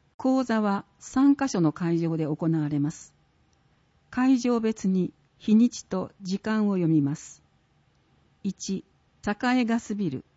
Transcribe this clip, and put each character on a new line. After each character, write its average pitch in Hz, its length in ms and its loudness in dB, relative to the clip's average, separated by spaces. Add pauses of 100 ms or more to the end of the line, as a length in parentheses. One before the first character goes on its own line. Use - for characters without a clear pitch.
(240)
講 262 220 2
座 226 160 0
は 202 240 -2 (140)
三 277 360 4
カ 269 140 -2
所 202 100 -2
の 156 140 4
会 170 260 -2
場 165 160 -2
で 160 100 -2
行 151 240 -2
わ 156 200 0
れ 147 100 -2
ま 151 120 -2
す。 - 220 -16 (960)
会 254 300 2
場 240 220 0
別 220 260 -2
に 185 240 0 (260)
日 - 160 0
に 233 160 6
ち - 140 -16
と - 280 -8 (100)
時 190 180 -6
間 214 300 -2
を 196 60 0
読 180 120 0
み 160 140 4
ま 139 140 -2
す。 - 280 -18 (1000)
一、 - 440 -8 (420)
栄 247 380 0
ガ 226 160 0
ス 208 140 -8
ビ 202 140 -2
ル。 131 140 -6 (140)